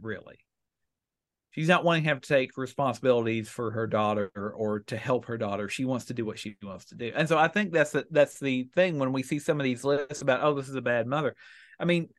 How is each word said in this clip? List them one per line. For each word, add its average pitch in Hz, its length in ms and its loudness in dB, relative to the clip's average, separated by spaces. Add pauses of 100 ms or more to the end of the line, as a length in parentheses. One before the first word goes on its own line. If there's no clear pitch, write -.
really. 107 340 -12 (1160)
She's 156 160 -2
not 170 160 4
wanting 165 180 4
to 160 80 0
have 135 100 0
to - 80 -10
take 131 300 2
responsibilities 120 880 0
for 117 220 -6
her 113 160 -4
daughter 104 480 0
or 107 460 -4
to 113 160 -8
help 120 300 0
her 117 120 -6
daughter. 101 300 -2
She 135 160 -6
wants 127 220 -2
to - 80 -8
do 120 120 -4
what 107 120 -8
she 104 240 -12
wants 98 240 -14
to - 80 -20
do. 117 200 -8
And 156 140 0
so 160 100 4
I 160 100 4
think 196 240 -2
that's 156 200 2
the, 143 180 0
that's 147 280 4
the 127 260 -2 (100)
thing 175 240 2
when 131 140 0
we 135 100 0
see 147 160 -4
some 151 220 0
of 139 40 0
these 123 200 -2
lists 143 360 0
about, 131 220 2
"Oh, 147 120 4
this 135 140 -6
is 135 60 -8
a 131 80 -4
bad 120 240 2
mother." 139 300 -2 (420)
I 175 60 -4
mean, 170 240 2 (100)